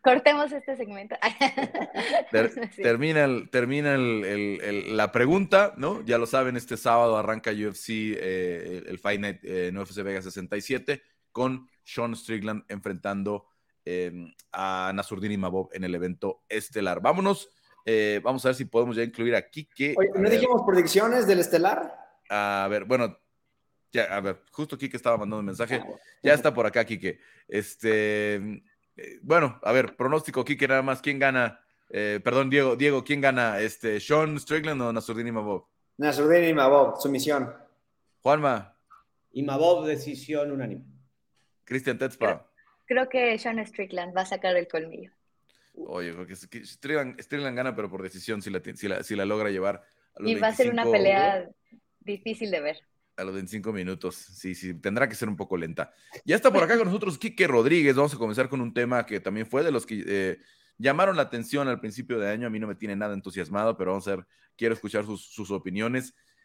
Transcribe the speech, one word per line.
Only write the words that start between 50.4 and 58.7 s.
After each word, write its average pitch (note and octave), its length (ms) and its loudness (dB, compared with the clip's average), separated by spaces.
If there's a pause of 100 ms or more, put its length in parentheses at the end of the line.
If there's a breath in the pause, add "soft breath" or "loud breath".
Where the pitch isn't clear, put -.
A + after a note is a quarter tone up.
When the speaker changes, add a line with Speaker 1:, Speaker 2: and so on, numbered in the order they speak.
Speaker 1:
a A3 60 2
ser A#3+ 160 4
una A#3 140 0
Speaker 2:
veinticinco, A#3 80 6
Speaker 1:
pelea G3 520 4
Speaker 2:
¿no? - 340 -20 (220)
Speaker 1:
difícil G#3 500 -8
de F3 100 0
ver. D3+ 180 -4 (380)
Speaker 2:
A F#2+ 80 -8
los F#2+ 100 -6
veinticinco G2 380 -8
minutos, F#2 440 -6
sí, - 380 -12
sí, F#2 200 -8
tendrá G2+ 340 0
que A2 60 -10
ser A2+ 140 -6
un G#2 80 -6
poco F#2 200 -4
lenta. E2 360 -6 (320 loud breath)
Ya D#3 100 2
está B3 180 6
por F#3 120 6
acá G3+ 120 4
con A3+ 100 2
nosotros F#3 320 -2
Quique F#3 280 0
Rodríguez. C#3 480 4
Vamos C#3+ 200 2
a B2 40 -12
comenzar A2+ 300 -2
con C3+ 120 -4
un A#2 140 -6